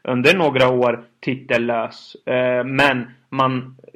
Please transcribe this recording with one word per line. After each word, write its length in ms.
under 340
några 300
år 360
titellös. 920
Eh, 380
men 460
man 480